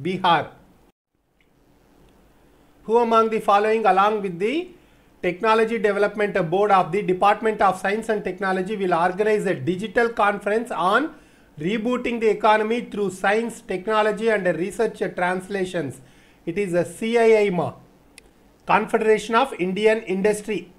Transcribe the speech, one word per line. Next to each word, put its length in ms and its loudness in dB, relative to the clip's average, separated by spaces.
Bihar. 500 0
Who 160 2
among 320 2
the 100 -2
following, 440 2
along 360 2
with 180 -6
the 300 -4
Technology 560 0
Development 720 0
Board 220 2
of 220 2
the 80 -2
Department 600 0
of 160 2
Science 300 -4
and 160 -2
Technology, 540 -4
will 160 -2
organize 520 0
a 100 0
digital 520 -2
conference 640 -2
on 440 0
rebooting 600 -2
the 80 2
economy 520 2
through 300 -4
science, 480 -2
technology 720 -2
and 160 0
research 440 -4
translations? 840 -4
It 120 -8
is 160 -2
a 120 2
C 320 -2
I 60 4
I 240 6
M, 260 -2
Confederation 680 2
of 240 2
Indian 440 2
Industry. 760 -2